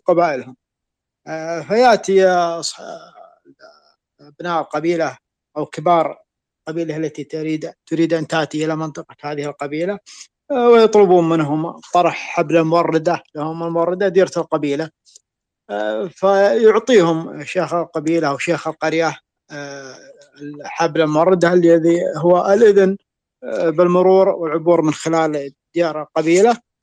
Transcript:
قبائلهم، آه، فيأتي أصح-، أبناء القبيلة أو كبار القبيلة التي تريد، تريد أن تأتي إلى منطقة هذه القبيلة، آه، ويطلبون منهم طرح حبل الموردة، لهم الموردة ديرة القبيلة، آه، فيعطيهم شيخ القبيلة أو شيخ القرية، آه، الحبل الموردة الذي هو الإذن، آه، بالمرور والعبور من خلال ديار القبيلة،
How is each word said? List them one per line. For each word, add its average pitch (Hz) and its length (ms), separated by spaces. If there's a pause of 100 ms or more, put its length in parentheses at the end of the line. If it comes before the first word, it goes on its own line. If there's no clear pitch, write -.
قبائلهم، 147 500 (720)
آه، 160 340
فيأتي 196 680
أصح-، 170 540 (1400)
أبناء 165 400
القبيلة 156 580 (380)
أو 151 100
كبار 160 520 (500)
القبيلة 160 280
التي 151 280
تريد، 156 480 (140)
تريد 160 280
أن 160 120
تأتي 156 380
إلى 156 120
منطقة 160 460
هذه 147 240
القبيلة، 143 520 (520)
آه، 247 180
ويطلبون 208 600
منهم 156 520 (140)
طرح 175 220
حبل 160 400
الموردة، 165 640 (120)
لهم 160 280
الموردة 170 460
ديرة 180 280
القبيلة، 156 540 (800)
آه، 214 380
فيعطيهم 196 1400
شيخ 165 300
القبيلة 160 540
أو 139 100
شيخ 160 300
القرية، 160 480 (340)
آه، 139 460 (460)
الحبل 147 600
الموردة 170 500
الذي 170 480 (160)
هو 175 360
الإذن، 202 440 (480)
آه، 190 260
بالمرور 185 580
والعبور 165 540
من 156 120
خلال 156 580 (220)
ديار 156 280
القبيلة، 170 540 (260)